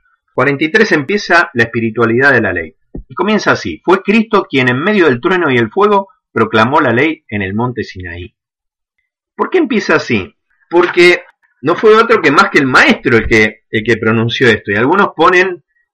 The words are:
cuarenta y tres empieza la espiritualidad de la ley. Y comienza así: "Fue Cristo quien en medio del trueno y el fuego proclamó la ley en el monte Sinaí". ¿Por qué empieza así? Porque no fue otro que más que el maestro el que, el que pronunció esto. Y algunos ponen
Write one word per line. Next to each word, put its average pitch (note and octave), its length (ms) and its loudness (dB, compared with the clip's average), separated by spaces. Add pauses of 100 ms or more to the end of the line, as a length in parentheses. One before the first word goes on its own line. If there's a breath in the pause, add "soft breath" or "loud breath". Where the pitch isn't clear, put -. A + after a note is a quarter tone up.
(340)
cuarenta C#3 300 -2
y D#3 60 -2
tres A3 220 2
empieza F3 600 0
la A#2 100 2
espiritualidad A2+ 680 0
de B2 100 2
la F#2 100 -2
ley. D#2+ 240 -10 (320)
Y B2 60 -20
comienza G3+ 380 -2
así: - 320 -8
"Fue F#3+ 180 0
Cristo G#3 460 0
quien B2+ 200 0
en B2 120 0
medio F#3+ 260 2
del B2 140 0
trueno F3 300 -2
y B2+ 60 0
el A2+ 140 0
fuego G3+ 380 0 (240 soft breath)
proclamó A2+ 480 0
la C3 120 0
ley D3+ 360 -2
en G#2 140 -6
el F#2+ 120 -6
monte A#2+ 280 -4
Sinaí". F2+ 540 -16 (1000)
¿Por - 140 -4
qué F#4+ 100 0
empieza G#3+ 380 0
así? A2 380 -4 (340)
Porque F3 540 2 (400)
no D3+ 140 0
fue G#3+ 180 4
otro A3+ 260 2
que D#3 100 2
más D#3 200 0
que - 80 0
el C#3 80 0
maestro D3+ 500 2
el A2 100 0
que, A2 340 0 (100)
el G#2+ 140 -4
que A2+ 120 0
pronunció A2+ 520 0
esto. G#2+ 220 0
Y G2 40 -2
algunos D#3 420 0
ponen F3+ 460 0 (320)